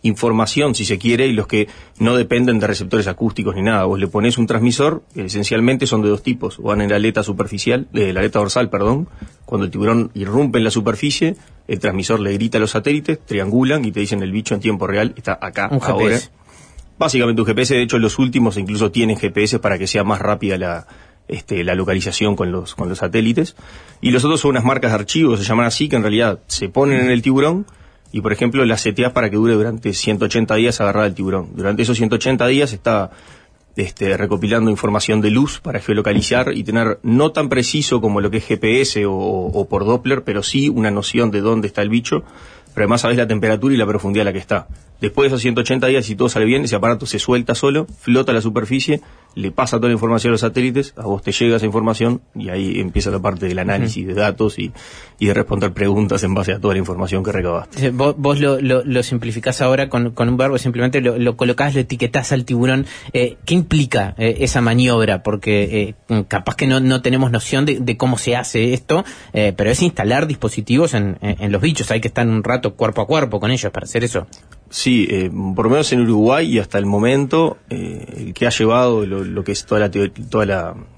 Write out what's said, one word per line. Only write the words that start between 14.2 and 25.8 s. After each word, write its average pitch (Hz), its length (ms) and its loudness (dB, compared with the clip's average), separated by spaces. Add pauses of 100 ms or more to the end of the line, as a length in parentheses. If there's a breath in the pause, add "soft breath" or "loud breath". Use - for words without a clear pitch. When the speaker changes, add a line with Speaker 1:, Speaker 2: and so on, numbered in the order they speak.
Speaker 1:
"El 92 80 -6
bicho 107 240 -2
en 98 40 -4
tiempo 98 280 -2
real 104 280 0
está - 240 -6
acá, 98 300 -6
Speaker 2:
Un 139 140 0
Speaker 1:
ahora". 101 220 0
Speaker 2:
G 104 40 4
P 113 60 2
S. - 140 -4 (680 loud breath)
Speaker 1:
Básicamente 120 460 2
un 104 40 2
G 135 60 2
P 127 80 0
S, 127 140 2
de 123 80 2
hecho 120 160 0
los 110 180 2
últimos 120 400 2
incluso 101 320 -2
tienen 110 280 0
G 95 140 -4
P 104 120 0
S 107 160 0
para 98 180 -2
que 92 80 -4
sea 101 180 -2
más 98 160 0
rápida 101 380 -2
la, 87 300 -6 (400 loud breath)
este, 90 360 -6
la 90 120 -2
localización 95 600 0
con 90 160 -2
los, 90 220 -8
con 90 160 -6
los 90 80 -6
satélites. 113 580 0 (460 loud breath)
Y 120 80 0
los 127 160 2
otros 156 140 2
son 143 120 2
unas 123 140 0
marcas 127 260 2
de 110 40 0
archivo, 117 420 2
se 101 60 -4
llaman 113 240 2
así, 147 200 -2